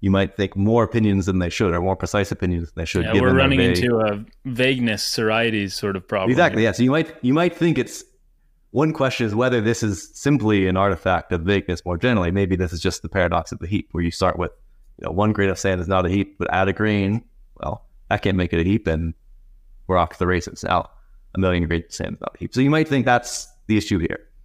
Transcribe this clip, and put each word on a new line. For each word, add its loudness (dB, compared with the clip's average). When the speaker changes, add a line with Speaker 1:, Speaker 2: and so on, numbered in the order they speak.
Speaker 1:
you 0
might 2
think -2
more 2
opinions 2
than 0
they 0
should, 0
or 0
more 0
precise -2
opinions -4
than -10
they -6
should, -2
Speaker 2:
Yeah, -2
Speaker 1:
given 4
Speaker 2:
we're 4
Speaker 1:
their 4
Speaker 2:
running 4
Speaker 1:
vague 2
Speaker 2:
into 0
a -2
vagueness, 0
serieties 0
sort -4
of -10
problem 0
Speaker 1:
Exactly, 2
Speaker 2:
here. 4
Speaker 1:
yeah. -2
So 0
you 4
might, -2
you 2
might 0
think 2
it's, -6
one 0
question -2
is -2
whether 2
this 0
is -4
simply 2
an 0
artifact 0
of -2
vagueness -2
more -4
generally. 0
Maybe 0
this -2
is -6
just -2
the -10
paradox 0
of -12
the -10
heap, -4
where -2
you 0
start 0
with, -4
you -8
know, -6
one 2
grain 2
of -2
sand -2
is -6
not 2
a 0
heap, -2
but -4
add 2
a 0
grain, 0
well, -10
that 0
can't 0
make -2
it 0
a 2
heap, 0
and -2
we're 0
off 2
to -20
the 0
races. -2
Now, -2
a -10
million 2
grains -2
of -20
sand -8
is -16
not -10
a -20
heap. -10
So 0
you 4
might 2
think 0
that's -2
the 4
issue 0
here. -6